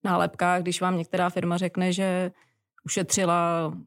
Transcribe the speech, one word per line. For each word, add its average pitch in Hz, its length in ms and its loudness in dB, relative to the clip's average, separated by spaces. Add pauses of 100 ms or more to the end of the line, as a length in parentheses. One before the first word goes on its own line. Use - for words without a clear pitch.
nálepkách, 180 580 2
když 175 180 -4
vám 185 180 2
některá 180 320 0
firma 175 260 -2
řekne, 180 360 0
že 185 380 -2 (560)
ušetřila 170 840 0 (140)